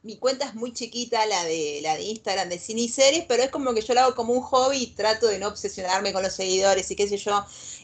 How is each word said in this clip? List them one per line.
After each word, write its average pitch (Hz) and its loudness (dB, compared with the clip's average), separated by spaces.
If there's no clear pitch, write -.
mi 214 -12
cuenta 269 -2
es 208 -12
muy 240 -8
chiquita, 226 -2
la 185 0
de, 151 -2
la 156 0
de 165 -8
Instagram 196 -4
de 175 -6
cine 226 -6
y 240 0
series, 277 4
pero 240 2
es 269 0
como 262 -2
que 220 0
yo 247 -4
la 247 6
hago 254 4
como 233 -2
un 247 2
hobby 262 2
y 240 -4
trato 220 2
de 196 2
no 196 -4
obsesionarme 196 -4
con 190 -2
los 185 -2
seguidores 190 2
y 185 -6
qué 202 2
sé 202 -2
yo. 202 0